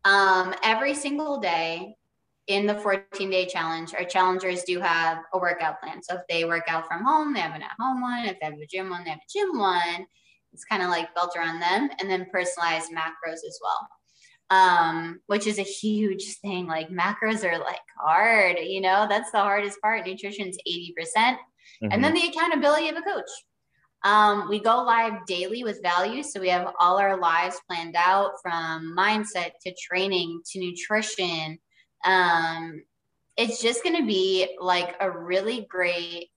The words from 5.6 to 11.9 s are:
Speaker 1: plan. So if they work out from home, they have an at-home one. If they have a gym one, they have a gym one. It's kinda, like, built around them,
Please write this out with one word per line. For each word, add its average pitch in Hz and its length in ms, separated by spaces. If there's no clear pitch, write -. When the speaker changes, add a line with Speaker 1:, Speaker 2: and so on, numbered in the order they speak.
Speaker 1:
plan. 175 200
So 180 140
if 180 140
they 170 160
work 165 240
out 165 180
from 170 160
home, 302 300
they 214 80
have 160 120
an 160 100
at-home 254 360
one. 247 260
If 190 140
they 156 60
have 151 120
a 151 80
gym 190 240
one, 175 140
they 165 60
have 156 100
a - 100
gym 381 300
one. 175 480
It's - 100
kinda, 185 240
like, 170 260
built 175 220
around 165 240
them, 190 300